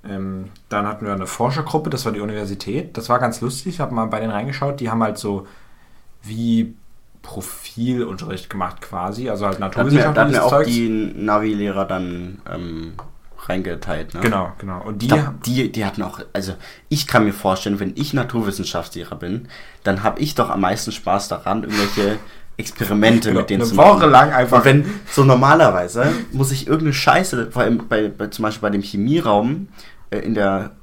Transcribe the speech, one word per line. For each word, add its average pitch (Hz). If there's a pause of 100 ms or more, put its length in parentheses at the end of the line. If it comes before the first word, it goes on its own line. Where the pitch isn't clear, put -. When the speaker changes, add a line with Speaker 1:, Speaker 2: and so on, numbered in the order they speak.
Speaker 1:
Ähm, 95 (240)
dann 104
hatten 107
wir 101
eine 95
Forschergruppe, 151
das 135
war 110
die 101
Universität. 104
Das 113
war 120
ganz 117
lustig, 143
ich -
hab 127
mal 113
bei 110
denen 113
reingeschaut. 135
Die 117
haben 113
halt 104
so 98 (800)
wie 113 (680)
Profilunterricht 117
gemacht 92
quasi, 101
also 104
halt 95
Speaker 2:
Da 98
hatten 120
wir, 143
da 156
hatten 147
Speaker 1:
naturwissenschaftliches -
Speaker 2:
wir -
auch 127
Speaker 1:
Zeugs. 143
Speaker 2:
die 117 (340)
Navi-Lehrer 104
dann, 92 (100)
ähm, 82 (540)
reingeteilt, 87
ne? 85
Speaker 1:
Genau, 98
genau. 92
Und 104
die 120
Speaker 2:
Ich 139
glaub, -
die, 123
die 107
hatten 98
auch, - (140)
also 95 (360)
ich 147
kann 113
mir 104
vorstellen, 98
wenn 95
ich 143
Naturwissenschaftslehrer 98
bin, 92 (360)
dann 98
hab 110
ich 147
doch 120
am 98
meisten 104
Spaß 98
daran, 98
irgendwelche 104 (380)
Experimente 110
Speaker 1:
Genau, 95
Speaker 2:
mit -
denen 104
Speaker 1:
eine 117
Speaker 2:
zu 98
machen. 170 (120)
Speaker 1:
Woche 165
lang 131
einfach. 127
Speaker 2:
Und 120
wenn, 143 (240)
so 139
normalerweise 127 (220)
muss 135
ich -
irgendeine 156
Scheiße, 135
vor 123
allem -
bei, 107
bei, 104
zum -
Beispiel 107
bei 107
dem 101
Chemieraum, 123 (420)
äh, 104
in -
der 98 (120)